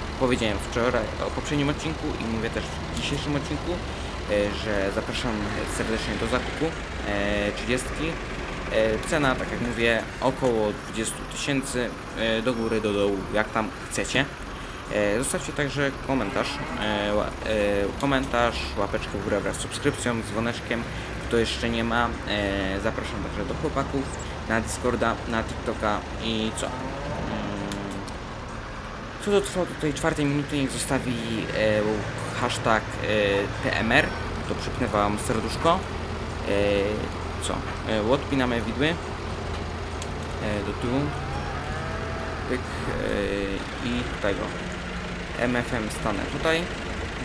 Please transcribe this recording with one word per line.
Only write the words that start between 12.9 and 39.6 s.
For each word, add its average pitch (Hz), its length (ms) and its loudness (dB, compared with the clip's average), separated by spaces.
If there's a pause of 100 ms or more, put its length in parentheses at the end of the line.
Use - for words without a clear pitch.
dołu, 101 260 4 (160)
jak 107 140 4
tam 107 220 0 (200)
chcecie. 120 340 2 (680)
E, 104 260 4
zostawcie - 340 0
także 139 380 0 (160)
komentarz, 110 520 0 (220)
e, 104 340 2
ła-, 104 120 4
e, - 40 -2 (720)
komentarz, 127 580 4 (200)
łapeczkę 104 400 0
w 98 60 -2
górę 104 160 2
wraz 95 160 -2
z - 40 -6
subskrypcją, 120 600 0
dzwoneczkiem, 117 600 -2 (460)
kto 120 80 4
jeszcze 117 340 2
nie 117 140 2
ma. 117 240 4 (200)
E, 98 520 2
zapraszam 107 440 -2
także 104 200 -2
do - 100 -2
chłopaków 139 500 0 (440)
na 113 120 2
Discorda, 117 540 2 (140)
na 113 140 2
TikToka 107 560 0 (260)
i 110 320 0
co? - 100 -4
Mm, - 80 -4 (2500)
kto 208 80 0
dotrwał 185 360 4
do 139 80 -6
tej 151 200 0
czwartej 151 300 2
minuty, 143 320 2
niech 135 140 2
zostawi, 117 760 0 (100)
e, 107 240 4 (600)
hashtag, 117 420 4
e, - 240 -4 (560)
T 123 140 2
M 110 160 4
R, 143 140 8 (420)
to 104 60 0
przypnę - 320 -2
wam 104 320 4
serduszko. 113 600 2 (680)
E, 104 40 2 (960)
co? - 80 0 (380)
E, 107 200 2
odpinamy 131 500 2
widły. 117 240 2
E, 165 80 4 (1700)